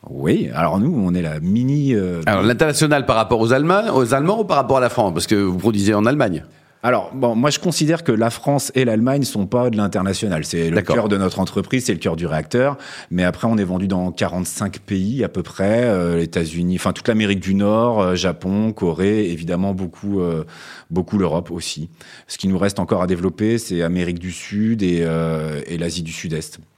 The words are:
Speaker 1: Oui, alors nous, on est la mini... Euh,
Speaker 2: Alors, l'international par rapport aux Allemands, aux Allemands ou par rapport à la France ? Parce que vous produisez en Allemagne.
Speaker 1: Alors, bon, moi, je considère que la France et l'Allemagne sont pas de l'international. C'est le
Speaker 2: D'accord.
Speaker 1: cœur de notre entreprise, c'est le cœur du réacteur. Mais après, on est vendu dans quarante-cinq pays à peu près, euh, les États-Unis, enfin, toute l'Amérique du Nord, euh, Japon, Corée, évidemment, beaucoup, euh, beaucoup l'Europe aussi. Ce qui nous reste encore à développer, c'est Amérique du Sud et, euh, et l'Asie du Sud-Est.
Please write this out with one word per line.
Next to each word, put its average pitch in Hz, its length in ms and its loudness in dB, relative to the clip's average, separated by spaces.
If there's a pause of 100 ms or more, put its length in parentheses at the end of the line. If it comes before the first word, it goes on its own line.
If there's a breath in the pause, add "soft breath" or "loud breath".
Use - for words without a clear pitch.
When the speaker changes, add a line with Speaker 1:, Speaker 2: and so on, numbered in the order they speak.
Speaker 1:
Oui, 73 440 0
alors 82 280 2
nous, 156 120 2
on 95 200 2
est 90 80 0
la 78 180 -4
mini... 127 540 2
Euh, 92 320 0
Speaker 2:
Alors, 98 180 2
l'international 147 640 4
par 120 100 2
rapport 110 240 2
aux 117 140 4
Allemands, 180 420 2
aux 127 180 4
Allemands 175 280 2
ou - 20 2
par 151 140 2
rapport 135 180 2
à 131 60 4
la 120 80 4
France ? 101 240 2
Parce 82 140 -2
que 107 80 4
vous 95 220 2
produisez 101 360 2
en 104 120 4
Allemagne. 117 380 2 (400 soft breath)
Speaker 1:
Alors, 117 320 0
bon, 123 200 0
moi, 127 160 2
je - 80 -4
considère 160 440 0
que 143 80 0
la 113 180 2
France 143 460 -2
et 131 80 4
l'Allemagne 123 400 2
sont 101 240 -4
pas 123 220 2
de 110 80 -2
l'international. 98 680 -2
C'est 82 260 -2
le 82 60 0
Speaker 2:
D'accord. - 220 2
Speaker 1:
cœur 107 100 0
de 104 80 2
notre 98 240 0
entreprise, 101 460 -2
c'est 107 80 0
le 82 60 -4
cœur 82 180 -2
du 85 80 -4
réacteur. 120 520 0 (340 loud breath)
Mais 90 120 0
après, 90 240 0
on 113 100 2
est 101 60 2
vendu 92 240 -2
dans 92 240 0
quarante-cinq 90 680 -4
pays 104 440 -2
à 92 60 -2
peu 92 120 -6
près, 104 440 0
euh, 87 320 2
les 85 60 2
États-Unis, 85 520 -2
enfin, 90 160 -2
toute - 160 -6
l'Amérique 107 320 2
du 95 160 0
Nord, 107 460 2
euh, 92 140 2
Japon, 95 580 0
Corée, 95 580 0
évidemment, 87 420 -2
beaucoup, 95 460 -4
euh, 85 240 0 (480 loud breath)
beaucoup 90 260 -2
l'Europe 85 320 0
aussi. 82 400 -8 (380 loud breath)
Ce - 100 -12
qui 95 120 -2
nous 95 80 2
reste 98 220 0
encore 92 220 0
à 90 60 0
développer, 92 500 0
c'est 87 260 -2
Amérique 87 360 -2
du 87 140 -10
Sud 107 500 -2
et, 87 200 2
euh, 80 600 -2
et 85 120 -8
l'Asie 85 260 -4
du 80 80 -10
Sud-Est. 80 480 -8 (180)